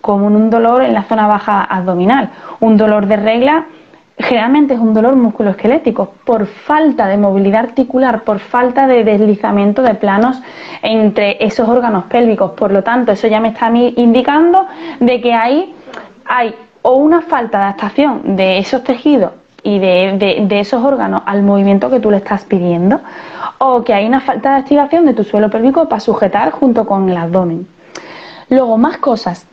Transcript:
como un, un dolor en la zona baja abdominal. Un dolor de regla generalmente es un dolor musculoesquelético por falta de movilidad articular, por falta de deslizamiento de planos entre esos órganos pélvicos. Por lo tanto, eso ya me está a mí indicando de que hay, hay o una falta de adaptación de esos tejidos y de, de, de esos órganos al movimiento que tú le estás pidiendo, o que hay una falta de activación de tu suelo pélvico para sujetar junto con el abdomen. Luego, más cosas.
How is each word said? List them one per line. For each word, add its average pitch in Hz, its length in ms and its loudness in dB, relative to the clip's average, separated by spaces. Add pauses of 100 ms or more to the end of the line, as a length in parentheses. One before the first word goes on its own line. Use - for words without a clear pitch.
como 202 260 0
un, 208 80 2
un 220 160 2
dolor 233 320 2
en 240 100 0
la 208 100 -2
zona 214 220 0
baja 208 380 0
abdominal. 185 680 -2 (300)
Un 220 180 4
dolor 208 300 2
de 208 100 2
regla 240 480 0 (520)
generalmente 262 580 0
es 233 40 -4
un 226 140 2
dolor 226 220 2
musculoesquelético 226 960 0 (100)
por 220 220 0
falta 294 640 0
de 196 100 0
movilidad 196 440 2
articular, 254 640 -2
por 208 160 -2
falta 254 480 0
de 247 160 4
deslizamiento 208 800 2
de 240 140 2
planos 214 440 0 (420)
entre 214 600 0
esos 220 240 -2
órganos 233 380 0
pélvicos. 220 460 0
Por 202 200 -2
lo 196 120 2
tanto, 233 280 0
eso 202 160 -2
ya 214 120 2
me 226 100 0
está 226 180 -2
a - 20 0
mí 240 280 2
indicando 294 680 2 (320)
de 247 220 2
que 240 120 0
hay, 254 400 -2 (520)
hay 233 300 -2 (280)
o 254 100 2
una 302 280 4
falta 240 380 -4
de 196 60 2
adaptación 208 720 -2
de 190 240 0
esos 233 240 -4
tejidos 247 480 0 (320)
y 202 160 0
de, 185 380 2
de, 202 300 0
de 202 120 0
esos 233 240 -2
órganos 226 420 -2
al 202 160 -2
movimiento 196 480 2
que 254 100 2
tú 214 120 0
le 202 60 2
estás 196 260 -4
pidiendo, 180 560 0 (600)
o 254 240 2
que 233 100 0
hay 202 120 0
una 254 140 0
falta 262 320 -2
de 277 60 2
activación 285 480 2
de 269 80 2
tu 220 100 -2
suelo 208 260 0
pélvico 269 380 0
para 208 140 -4
sujetar 208 500 0
junto 233 340 0
con 190 240 0
el 180 80 -2
abdomen. 170 500 -2 (800)
Luego, 247 280 2
más 285 200 0
cosas. 226 560 -4